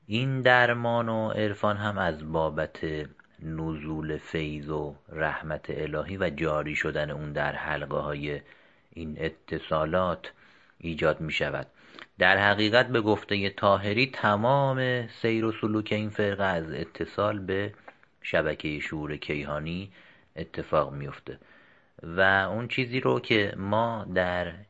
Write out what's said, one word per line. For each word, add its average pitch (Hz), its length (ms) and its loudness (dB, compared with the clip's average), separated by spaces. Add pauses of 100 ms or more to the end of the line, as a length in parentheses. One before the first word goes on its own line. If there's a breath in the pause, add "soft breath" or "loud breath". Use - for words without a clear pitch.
این 131 340 -2
درمان 120 680 4
و 110 200 0
عرفان 104 480 0
هم 104 200 -2
از 78 340 -2
بابت 78 480 -2 (640)
نزول 78 760 -6
فیض 76 520 -6
و 76 260 -4 (140)
رحمت 78 600 -4
الهی 76 480 -4
و 92 120 2
جاری 76 460 -2
شدن 76 360 -2
اون 73 220 -8
در 71 220 -2
حلقه‌های 73 880 -4 (520 loud breath)
این 78 260 -10
اتصالات 80 1120 -2 (440 soft breath)
ایجاد 80 440 0
می‌شود. 71 460 -2 (520 loud breath)
در 92 180 8
حقیقت 104 500 6
به 123 140 2
گفته 101 480 2
طاهری 101 580 4
تمام 131 1000 2
سیر 113 380 0
و 113 60 2
سلوک 107 400 -2
این 107 180 0
فرقه 101 340 0
از 82 280 0
اتصال 101 680 -4
به 98 340 -4 (480 loud breath)
شبکه 78 580 -2
شعور 76 380 -6
کیهانی 76 760 -6 (460 loud breath)
اتفاق 76 560 -2
می‌افته 69 460 -12 (640 soft breath)
و 85 180 -2
اون 98 460 4
چیزی 123 320 -2
رو 127 200 2
که 104 380 2
ما 107 480 0 (100)
در 90 360 0 (180)